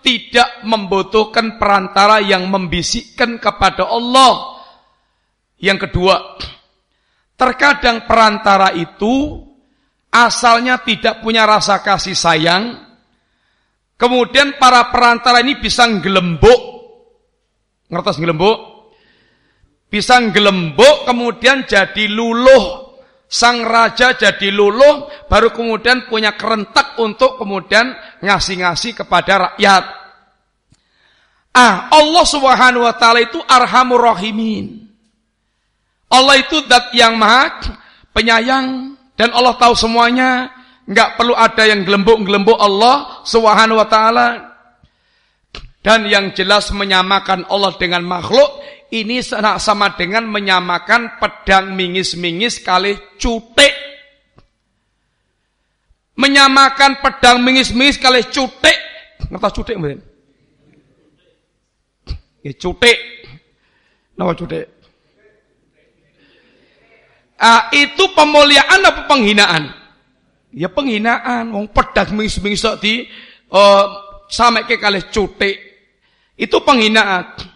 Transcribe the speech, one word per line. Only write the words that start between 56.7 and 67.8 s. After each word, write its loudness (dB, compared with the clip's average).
pedang 2
mingis-mingis 0
kalih 2
cutik. -2
Ngertos -6
cutik -8
mboten? -8
Nggih, -14
cutik. 0
Napa -2
cutik? -12
Ah, 2
itu 0